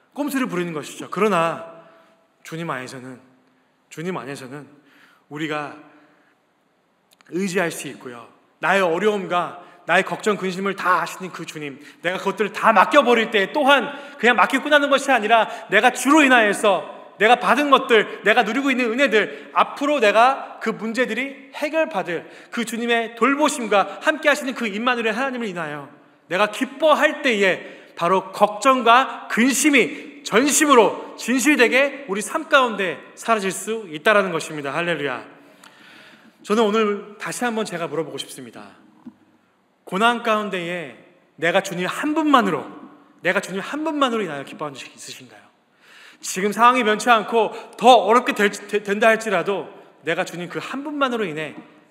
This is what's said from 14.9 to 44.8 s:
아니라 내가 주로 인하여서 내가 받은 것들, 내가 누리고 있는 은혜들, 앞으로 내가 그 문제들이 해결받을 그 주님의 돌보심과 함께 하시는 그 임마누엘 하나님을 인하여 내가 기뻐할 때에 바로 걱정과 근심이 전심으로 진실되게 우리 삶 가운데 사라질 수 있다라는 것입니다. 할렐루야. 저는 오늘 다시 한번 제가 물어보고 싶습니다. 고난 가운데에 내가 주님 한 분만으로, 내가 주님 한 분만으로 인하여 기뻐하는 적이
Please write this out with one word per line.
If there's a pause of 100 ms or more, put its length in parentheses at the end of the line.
아니라 (200)
내가
주로
인하여서 (200)
내가
받은
것들,
내가
누리고
있는
은혜들,
앞으로
내가
그
문제들이
해결받을 (200)
그
주님의
돌보심과
함께
하시는
그
임마누엘
하나님을
인하여 (380)
내가
기뻐할
때에
바로
걱정과
근심이
전심으로
진실되게
우리
삶
가운데 (160)
사라질
수
있다라는
것입니다.
할렐루야. (1200)
저는
오늘
다시
한번
제가
물어보고
싶습니다. (1080)
고난
가운데에 (400)
내가
주님
한
분만으로, (560)
내가
주님
한
분만으로
인하여
기뻐하는
적이